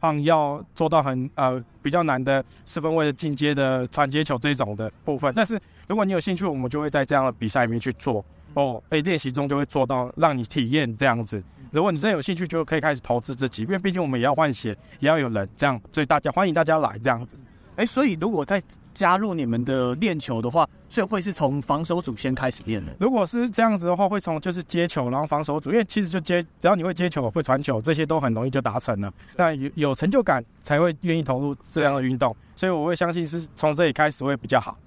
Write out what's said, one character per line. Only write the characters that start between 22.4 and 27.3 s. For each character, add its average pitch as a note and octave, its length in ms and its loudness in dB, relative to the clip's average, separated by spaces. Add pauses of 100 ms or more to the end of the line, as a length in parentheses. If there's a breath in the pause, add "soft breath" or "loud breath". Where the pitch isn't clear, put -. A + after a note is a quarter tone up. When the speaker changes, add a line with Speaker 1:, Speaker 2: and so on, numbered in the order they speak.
Speaker 2:
始 - 160 -8
练 A2 220 -2
的？ C2+ 140 -10
Speaker 1:
如 G#3+ 100 4
果 A3 160 2
是 A#3+ 240 -2
这 G3+ 100 -2
样 A3+ 160 4
子 E3+ 100 -4
的 F3+ 100 2
话， G3 120 2
会 G3+ 120 0
从 D#3+ 200 -4
就 F3+ 120 -4
是 F3 100 -6
接 E3+ 240 0
球， C3 240 -2
然 C3 100 0
后 D3+ 60 -2
防 D3+ 160 0
守 D3 160 -2
组， D3+ 140 -4
因 G#3 40 2
为 A3+ 80 4
其 - 160 -2
实 F#3 80 -2
就 F3+ 120 -2
接， F3 200 2 (200)
只 E3+ 80 4
要 G3+ 80 6
你 E3 80 -2
会 F#3 100 -2
接 F3 140 0
球、 C#3 200 -2
会 D#3 140 -2